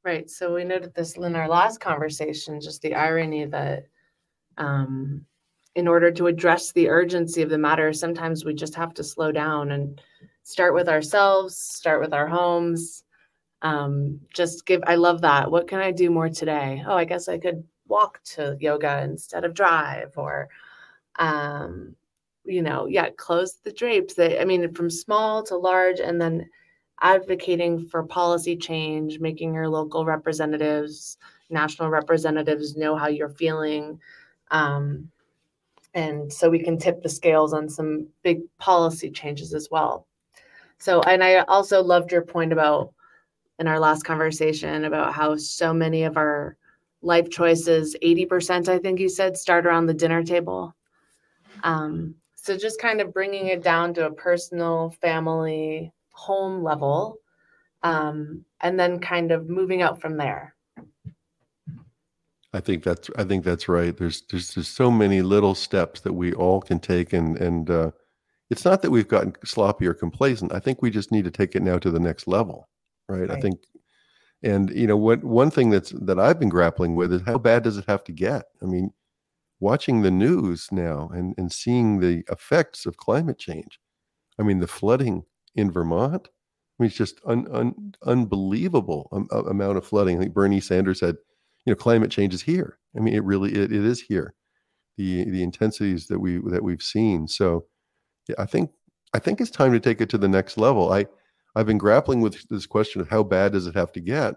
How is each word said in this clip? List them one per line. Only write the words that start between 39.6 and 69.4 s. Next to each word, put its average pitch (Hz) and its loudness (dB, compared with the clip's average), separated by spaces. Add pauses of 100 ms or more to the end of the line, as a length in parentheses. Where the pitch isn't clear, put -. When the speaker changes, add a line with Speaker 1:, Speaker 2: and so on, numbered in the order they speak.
Speaker 1:
well. - -2 (720)
So, 175 4
and 185 6
I 185 8
also 190 4
loved 175 4
your 175 4
point 165 -2
about, 151 2 (680)
in 165 0
our 156 2
last 156 2
conversation, 156 -2
about 151 -2
how 151 0
so 165 -2
many 160 0
of 156 -2
our 151 -2 (460)
life 170 2
choices, 165 2
eighty 170 4
percent, 180 0
I 185 2
think 185 -2
you 190 0
said, 185 -2
start 175 2
around 165 4
the 160 2
dinner 165 2
table. 170 -4 (920)
Um, 160 -4 (200)
so 196 -6
just 220 -6
kind 220 0
of 190 -4
bringing 196 -4
it 185 -2
down 170 2
to 165 0
a 156 -4
personal, 165 -2
family, 160 -2 (220)
home 190 -4
level, 156 -2 (640)
um, 156 -2 (160)
and 185 0
then 175 2
kind 175 -2
of 165 0
moving 185 -2
out 170 0
from 160 -8
there. 131 -6 (2000)
Speaker 2:
I 92 -4
think 87 -2
that's, - -4
I 101 -2
think 95 0
that's 87 -2
right. 87 0
There's, 85 -4 (100)
there's, 87 -8
there's 82 -6
so 127 4
many 101 6
little 98 4
steps - -2
that 92 -6
we 90 -2
all 92 2
can 87 -2
take, 90 0
and, 82 0
and, 85 -2
uh, 82 0 (580)
it's - -4
not - 4
that 180 0
we've 113 2
gotten 98 2